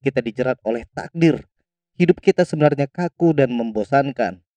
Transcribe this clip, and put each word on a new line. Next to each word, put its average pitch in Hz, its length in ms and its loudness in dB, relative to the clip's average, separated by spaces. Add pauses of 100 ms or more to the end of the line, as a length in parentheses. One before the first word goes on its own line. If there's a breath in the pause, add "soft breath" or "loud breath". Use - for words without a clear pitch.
Kita 139 160 0
dijerat 123 400 -4
oleh 117 320 -6
takdir. 165 560 -2 (480)
Hidup 175 240 4
kita 185 240 2
sebenarnya 147 400 0
kaku 170 480 -2
dan 135 240 0
membosankan. 113 880 -2 (120)